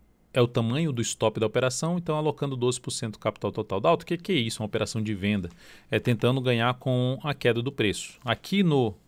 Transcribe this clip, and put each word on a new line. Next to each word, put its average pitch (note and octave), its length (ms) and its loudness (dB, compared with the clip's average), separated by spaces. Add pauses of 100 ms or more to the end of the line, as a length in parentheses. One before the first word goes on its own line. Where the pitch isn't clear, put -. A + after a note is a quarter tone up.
(320)
é C3 100 4
o A#2+ 60 6
tamanho B2+ 440 0
do A#2+ 100 -2
stop A2+ 380 0
da A2 80 4
operação, B2+ 500 0
então E3+ 180 -2
alocando D3 400 -2
doze B2 240 0
por - 120 -8
cento A2 220 -4
do - 60 -20
capital G#2+ 320 -2
total. G2+ 280 -4
Dalton, E3 240 2
o - 20 -18
que E3+ 120 -4
que F3 140 -8
é F#3+ 40 2
isso, A2+ 260 -2
uma G#2+ 60 -2
operação A2 340 -2
de G#2+ 140 -4
venda? F#2+ 340 0 (400)
É A2 100 2
tentando B2 400 2
ganhar B2 360 2
com B2+ 480 0
a D3 100 -2
queda A#2+ 300 2
do C3 80 -2
preço. - 520 -2
Aqui B2 380 0
no, C3+ 340 4 (120)